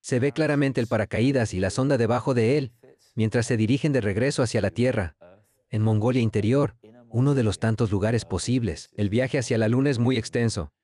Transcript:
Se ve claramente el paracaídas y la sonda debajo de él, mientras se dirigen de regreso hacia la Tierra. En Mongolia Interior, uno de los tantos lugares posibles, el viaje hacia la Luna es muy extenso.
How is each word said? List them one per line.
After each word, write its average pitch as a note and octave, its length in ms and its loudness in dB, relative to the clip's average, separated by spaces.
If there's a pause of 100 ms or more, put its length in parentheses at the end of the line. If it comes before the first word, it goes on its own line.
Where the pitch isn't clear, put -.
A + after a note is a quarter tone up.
Se C3 180 -2
ve C#3 120 0
claramente C#3+ 500 0
el A2+ 60 -2
paracaídas A#2 640 0
y F#2 60 -4
la F#2+ 100 0
sonda C3+ 280 0
debajo A#2+ 360 0
de A#2+ 240 2
él, C#3 160 -4 (420)
mientras A2+ 300 0
se A#2+ 120 0
dirigen C3+ 360 2
de B2+ 80 2
regreso A2 420 0
hacia A#2 180 0
la G2 100 0
Tierra. A#2 440 -2 (540)
En A2 120 -2
Mongolia A2+ 400 2
Interior, A2+ 540 0 (340)
uno C3+ 260 2
de C3 80 2
los A#2 160 0
tantos A2 320 0
lugares G#2+ 340 0
posibles, A2 680 -4
el G2+ 140 -2
viaje B2 280 0
hacia A#2+ 200 -2
la A2 100 2
Luna C3 220 2
es A#2+ 100 -2
muy A#2+ 180 2
extenso. A2 540 -2 (120)